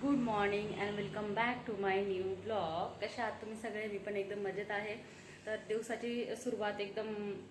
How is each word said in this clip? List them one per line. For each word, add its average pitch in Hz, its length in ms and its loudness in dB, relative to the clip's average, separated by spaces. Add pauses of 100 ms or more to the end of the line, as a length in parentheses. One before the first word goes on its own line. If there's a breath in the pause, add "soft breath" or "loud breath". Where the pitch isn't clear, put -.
good 277 140 8
morning 208 480 4 (120)
and 208 200 0
welcome 208 360 0
back 240 300 2
to 226 160 -2
my 196 220 4
new 190 200 2
vlog. 190 760 0
कशा 226 200 -2
आहात 214 200 -2
तुम्ही 214 160 -6
सगळे? 214 300 -4
मी 208 100 -4
पण 202 180 -4
एकदम 202 260 0
मजेत 196 280 -2
आहे. 208 260 -2 (500 loud breath)
तर 214 100 -2 (120)
दिवसाची 233 680 0
सुरुवात 208 460 0
एकदम 208 520 -2 (180)